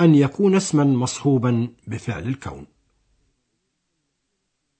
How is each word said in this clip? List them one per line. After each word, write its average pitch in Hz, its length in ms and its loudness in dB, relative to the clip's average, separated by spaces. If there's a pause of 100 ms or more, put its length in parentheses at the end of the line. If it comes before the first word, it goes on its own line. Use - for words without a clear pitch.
أن 170 140 6
يكون 147 400 2
اسما 175 300 0
مصحوبا 120 840 0 (180)
بفعل 104 400 -10
الكون. 117 400 -10 (2250)